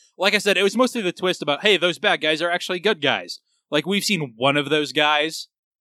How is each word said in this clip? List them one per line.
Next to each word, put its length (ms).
Like 160
I 60
said, 180
it 60
was 140
mostly 260
the 100
twist 300
about, 200
"Hey, 140
those 220
bad 220
guys 200
are 100
actually 300
good 220
guys." 380
Like, 140
we've 200
seen 320
one 200
of 140
those 220
guys. 560